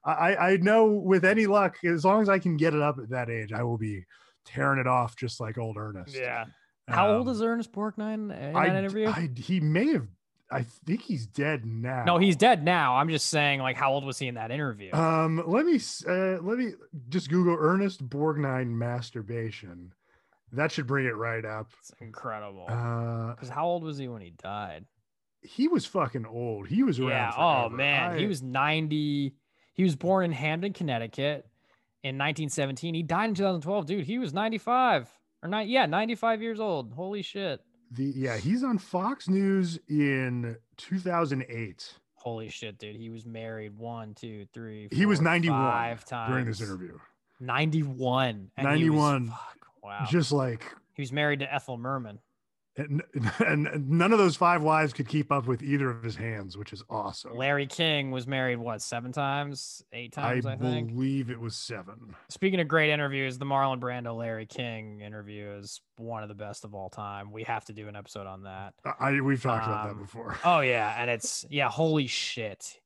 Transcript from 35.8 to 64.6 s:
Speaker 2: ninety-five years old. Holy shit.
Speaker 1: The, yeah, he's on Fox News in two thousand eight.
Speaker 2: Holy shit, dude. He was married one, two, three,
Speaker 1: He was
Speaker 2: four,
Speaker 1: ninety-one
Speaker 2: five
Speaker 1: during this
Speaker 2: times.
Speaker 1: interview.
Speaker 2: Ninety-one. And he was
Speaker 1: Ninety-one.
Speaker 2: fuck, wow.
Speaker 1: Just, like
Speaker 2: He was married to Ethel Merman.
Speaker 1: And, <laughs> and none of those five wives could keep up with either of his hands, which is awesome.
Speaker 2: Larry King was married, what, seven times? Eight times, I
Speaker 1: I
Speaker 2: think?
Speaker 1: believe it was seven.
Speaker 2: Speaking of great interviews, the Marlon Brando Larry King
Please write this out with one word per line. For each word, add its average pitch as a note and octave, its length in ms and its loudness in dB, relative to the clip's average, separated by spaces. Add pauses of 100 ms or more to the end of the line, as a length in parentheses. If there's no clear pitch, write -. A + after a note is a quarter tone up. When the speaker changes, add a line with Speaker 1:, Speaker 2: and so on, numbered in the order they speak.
Speaker 2:
ninety-five A3 560 0
years A3+ 160 -4
old. D3+ 360 -2
Holy F#3+ 280 -6
shit. F#3+ 380 -6 (320)
Speaker 1:
The, B2+ 120 -4
yeah, C3 340 -2
he's G#3 260 2
on A#3 140 0
Fox F#3+ 500 -4
News F#3+ 500 2 (100)
in C3 680 0 (200)
two - 220 -6
thousand E3+ 500 0
eight. A2+ 440 -8 (220)
Speaker 2:
Holy A2+ 340 -8
shit, G#2+ 300 -10
dude. G#2+ 180 -14
He A2+ 140 -12
was A2+ 160 -14
married A2+ 500 -10
one, A2+ 380 -10
two, G#2+ 380 -12
three, G#2+ 380 -12
Speaker 1:
He F#3+ 160 2
was G3+ 120 4
Speaker 2:
four, D#3 60 4
Speaker 1:
ninety-one E3 360 2
Speaker 2:
five A#2 440 0 (240)
Speaker 1:
during B2+ 180 0
this G#2+ 120 -4
Speaker 2:
times. G#2+ 100 -6
Speaker 1:
interview. F#2 300 -10 (420)
Speaker 2:
Ninety-one. B2+ 1160 0
And C3+ 120 0 (100)
he D#3+ 120 4
was D3+ 80 4
Speaker 1:
Ninety-one. C#3 300 4
Speaker 2:
fuck, - 380 -14 (160)
wow. G2+ 280 -6
Speaker 1:
Just, D3 220 2
like B2+ 320 0 (300)
Speaker 2:
He D3 80 -8
was B2 100 -8
married D3 280 2
to C3+ 140 -4
Ethel C3 220 -4
Merman. A#2 420 -6 (600)
Speaker 1:
And, D3 240 -4 (200)
<laughs> G#2+ 160 -2
and D3+ 500 0
none F3 240 6
of A3 60 8
those F3+ 180 6
five F3 260 4
wives D#3 300 4
could B2+ 160 -4
keep D3 240 0
up C3+ 140 2
with B2 160 0
either C#3 260 2
of A2+ 140 -4
his A2+ 120 -6
hands, G2+ 440 -8
which G#2 160 -12
is G2+ 160 -16
awesome. G#2+ 440 -6
Speaker 2:
Larry C#3 320 0
King D3 440 0
was B2+ 160 -4
married, C3 320 0
what, A#2 240 -6
seven B2 300 -6
times? C#3+ 680 -4 (120)
Eight A#2+ 180 -12
times, B2 320 0
I C3 80 -2
Speaker 1:
I - 60 -4
Speaker 2:
think? B2 340 -2
Speaker 1:
believe C3 380 -2
it A#2 100 -8
was A2+ 160 -8
seven. G#2+ 580 -12 (140)
Speaker 2:
Speaking F#3+ 320 0
of D3+ 80 2
great D#3 220 4
interviews, C3+ 480 0
the C#3 80 -6
Marlon C3+ 340 2
Brando B2 340 -6
Larry A2+ 300 -6
King A2 560 -8